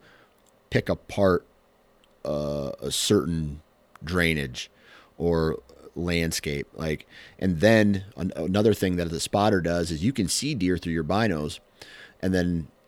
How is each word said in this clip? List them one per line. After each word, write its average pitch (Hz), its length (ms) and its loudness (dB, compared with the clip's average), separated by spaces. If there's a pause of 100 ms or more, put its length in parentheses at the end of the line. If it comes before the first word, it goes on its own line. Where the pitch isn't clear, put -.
(680)
pick 113 200 0
apart, 92 560 2 (800)
uh, 73 480 -4 (100)
a 69 100 -6
certain 78 720 0 (420)
drainage 80 640 -2 (480)
or 80 420 0 (360)
landscape. 82 800 -2
Like, 78 340 -6 (320)
and 90 220 0
then 104 420 6 (120)
an-, - 200 -6
another 101 400 2
thing 92 220 0
that 85 120 -2
the 80 100 -6
spotter 101 420 2
does 85 300 0
is 80 120 -4
you 131 100 2
can - 140 0
see 147 260 -4
deer 90 240 0
through 85 160 -4
your 82 100 -2
binos, 82 560 -2 (640)
and 95 120 0
then 87 340 0 (200)